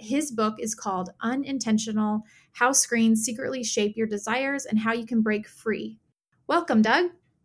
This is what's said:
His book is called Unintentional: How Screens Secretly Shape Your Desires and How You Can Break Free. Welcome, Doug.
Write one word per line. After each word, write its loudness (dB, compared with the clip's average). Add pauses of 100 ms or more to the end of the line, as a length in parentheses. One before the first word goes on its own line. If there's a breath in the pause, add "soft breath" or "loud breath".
His -2
book 0
is -4
called -6 (120)
Unintentional: -2 (300 loud breath)
How 4
Screens 4
Secretly -4
Shape -2
Your -2
Desires -2
and -2
How 0
You -4
Can 2
Break 0
Free. -6 (480)
Welcome, 4
Doug. 4 (320)